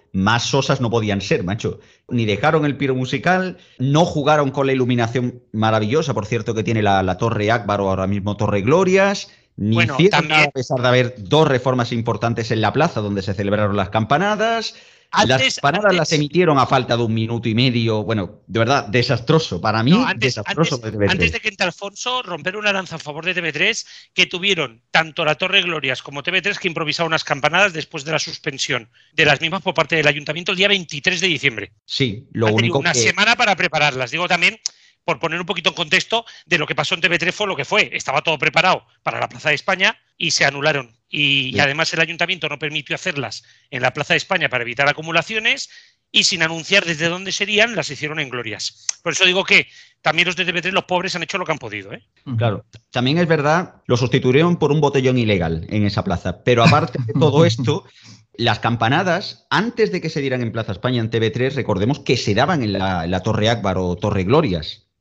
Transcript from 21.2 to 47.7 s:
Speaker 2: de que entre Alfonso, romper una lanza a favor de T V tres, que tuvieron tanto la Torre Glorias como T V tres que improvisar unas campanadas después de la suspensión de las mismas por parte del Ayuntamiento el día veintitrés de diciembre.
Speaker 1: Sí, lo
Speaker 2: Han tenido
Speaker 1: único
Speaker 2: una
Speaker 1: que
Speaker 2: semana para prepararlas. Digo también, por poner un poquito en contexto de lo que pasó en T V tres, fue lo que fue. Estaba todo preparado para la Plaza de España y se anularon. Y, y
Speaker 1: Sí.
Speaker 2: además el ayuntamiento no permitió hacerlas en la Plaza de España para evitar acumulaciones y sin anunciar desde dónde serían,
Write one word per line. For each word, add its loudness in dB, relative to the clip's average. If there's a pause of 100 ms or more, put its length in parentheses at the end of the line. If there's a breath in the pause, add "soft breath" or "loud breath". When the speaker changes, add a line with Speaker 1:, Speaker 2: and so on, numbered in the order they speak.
Speaker 2:
de -6
que -4
entre -4
Alfonso, -6
romper -8
una -2
lanza -6
a -10
favor -12
de -4
T -4
V -4
tres, -2 (260 loud breath)
que 2
tuvieron -4
tanto 0
la 2
Torre 0
Glorias -4
como -12
T -2
V 0
tres -4
que -6
improvisar -2
unas -2
campanadas 0
después -10
de -6
la -2
suspensión -6 (260 soft breath)
de 4
las 4
mismas -4
por -2
parte 0
del 2
Ayuntamiento -4
el -4
día 4
veintitrés -2
de 0
diciembre. -2 (140)
Speaker 1:
Sí, -4
lo 0
Speaker 2:
Han 2
tenido 2
Speaker 1:
único 0
Speaker 2:
una 0
Speaker 1:
que 0
Speaker 2:
semana 4
para 2
prepararlas. 0
Digo -2
también, 0 (460 loud breath)
por -2
poner -4
un -6
poquito -2
en -14
contexto 0 (220 loud breath)
de 0
lo -2
que -6
pasó -2
en -8
T 2
V 2
tres, -2
fue -2
lo -2
que -6
fue. 2
Estaba -2
todo -2
preparado 2 (220)
para -4
la -2
Plaza -6
de 2
España -2 (220)
y -4
se 2
anularon. -2 (180)
Y, -2
y -10
Speaker 1:
Sí. -2
Speaker 2:
además 0
el -2
ayuntamiento -2
no -10
permitió -8
hacerlas -8 (260 soft breath)
en -6
la 0
Plaza -2
de 2
España -2
para -2
evitar -2
acumulaciones -2 (400 loud breath)
y 2
sin 0
anunciar 0
desde -2
dónde -6
serían, -2